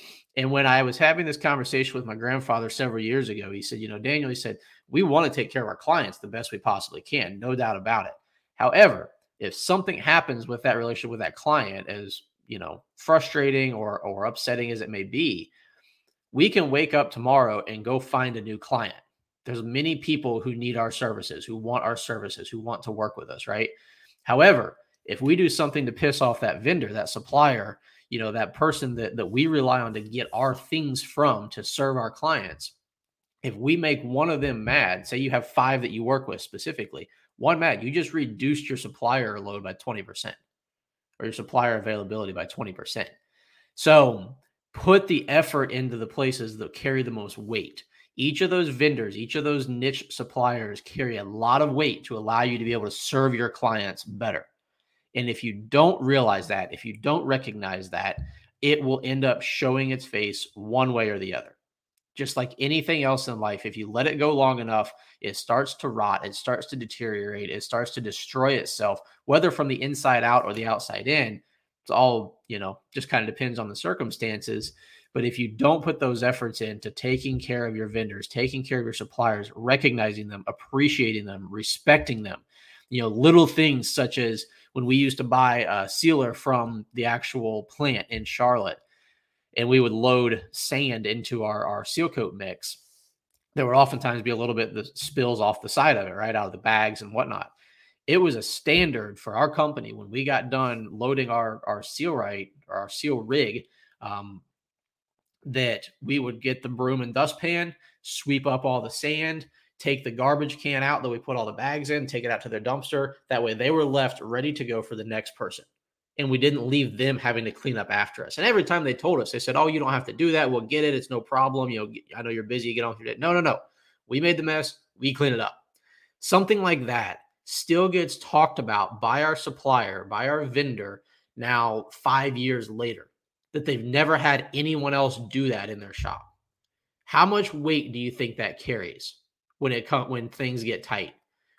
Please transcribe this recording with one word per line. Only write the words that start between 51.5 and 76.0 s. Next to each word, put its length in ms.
of 100
weight 320
to 140
allow 240
you 160
to 60
be 100
able 100
to 60
serve 440
your 140
clients 560
better. 400
And 160
if 120
you 120
don't 480
realize 460
that, 260
if 100
you 140
don't 260
recognize 640
that, 320
it 240
will 180
end 220
up 160
showing 520
its 120
face 480
one 400
way 160
or 100
the 160
other. 220
Just 200
like 220
anything 440
else 260
in 120
life, 240
if 120
you 140
let 160
it 120
go 160
long 240
enough, 340
it 160
starts 380
to 140
rot, 380
it 80
starts 320
to 100
deteriorate, 720
it 120
starts 300
to 80
destroy 540
itself, 460
whether 260
from 180
the 120
inside 440
out 200
or 80
the 140
outside 400
in. 340
It's 80
all, 580
you 100
know, 220
just 160
kinda 180
depends 320
on 100
the 80
circumstances. 960
But 100
if 140
you 100
don't 360
put 160